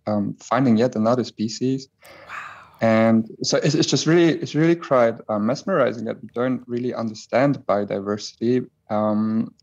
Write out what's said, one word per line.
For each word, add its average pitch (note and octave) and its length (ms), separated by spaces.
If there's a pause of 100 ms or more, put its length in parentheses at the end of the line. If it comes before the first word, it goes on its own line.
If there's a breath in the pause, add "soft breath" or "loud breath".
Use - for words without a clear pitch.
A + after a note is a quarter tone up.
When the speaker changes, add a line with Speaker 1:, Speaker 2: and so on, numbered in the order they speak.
Speaker 1:
um, G#2 320
finding A#2+ 380
yet B2 200
another A#2 280
species. B2 640 (400 loud breath)
Speaker 2:
Wow. - 60 (480 loud breath)
Speaker 1:
And A2+ 480 (120)
so - 160
it's, D3 160
it's D#3+ 140
just - 180
really, E3 320
it's - 160
really E3 220
quite, B2 380 (160)
uh, G#2+ 80
mesmerizing A#2+ 680
that A2 160
we G#2+ 140
don't B2 320
really A#2+ 260
understand A#2 720
biodiversity, G#2 1000 (240)
um, G#2+ 720